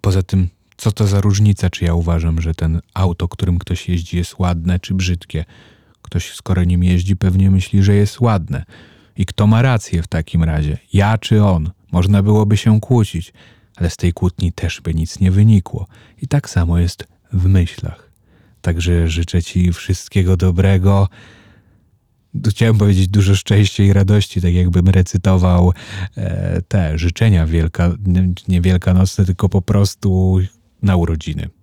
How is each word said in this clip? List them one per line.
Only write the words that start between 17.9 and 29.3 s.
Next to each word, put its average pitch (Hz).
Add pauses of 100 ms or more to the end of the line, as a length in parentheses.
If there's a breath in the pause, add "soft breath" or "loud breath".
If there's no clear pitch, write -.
Także 85
życzę 82
ci 90
wszystkiego 92
dobrego. 95 (1400 loud breath)
Chciałem 110
powiedzieć 95
dużo 98
szczęścia 101
i 98
radości, 98
tak 87
jakbym 90
recytował, 90 (440 loud breath)
e, 90
te 80
życzenia 85
wielka-, 82 (100)
nie, 90 (140)
nie 90
wielkanocne, 92
tylko 90